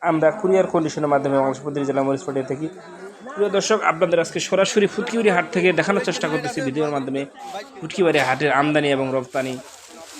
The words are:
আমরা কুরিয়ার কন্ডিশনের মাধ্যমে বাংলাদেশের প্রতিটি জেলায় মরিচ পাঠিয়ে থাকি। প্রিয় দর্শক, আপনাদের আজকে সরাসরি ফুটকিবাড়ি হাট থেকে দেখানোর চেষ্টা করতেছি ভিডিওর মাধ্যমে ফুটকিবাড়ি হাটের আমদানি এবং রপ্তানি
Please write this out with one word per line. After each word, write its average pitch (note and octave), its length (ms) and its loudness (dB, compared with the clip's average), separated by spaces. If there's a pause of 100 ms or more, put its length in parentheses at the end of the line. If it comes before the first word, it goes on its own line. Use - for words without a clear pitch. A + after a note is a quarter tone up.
আমরা D#3+ 300 4
কুরিয়ার F#3 360 2
কন্ডিশনের D#3 460 0
মাধ্যমে C#3 240 2
বাংলাদেশের C3+ 260 0
প্রতিটি C#3+ 220 -4
জেলায় C3+ 200 0
মরিচ C3+ 180 -2
পাঠিয়ে C3+ 220 -4
থাকি। C#3+ 220 -6 (680)
প্রিয় G3+ 140 0
দর্শক, G3 300 2 (120)
আপনাদের E3+ 280 0
আজকে E3 200 -2
সরাসরি G3 480 2
ফুটকিবাড়ি G#3+ 420 0
হাট F3 220 2
থেকে F3+ 220 4
দেখানোর F3 300 0
চেষ্টা - 240 -2
করতেছি D3 340 -4
ভিডিওর D3 340 -2
মাধ্যমে C3+ 260 -4 (600)
ফুটকিবাড়ি D#3+ 380 2
হাটের C3 320 2
আমদানি D3 400 4
এবং C3+ 200 0
রপ্তানি C3 420 -2 (680)